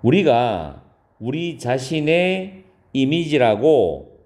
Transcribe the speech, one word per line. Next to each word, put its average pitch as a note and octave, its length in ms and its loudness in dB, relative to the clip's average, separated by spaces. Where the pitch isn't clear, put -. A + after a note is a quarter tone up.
우리가 A#2 800 0
우리 D#3 400 -8
자신의 D#3+ 1040 -4
이미지라고 C3 1300 0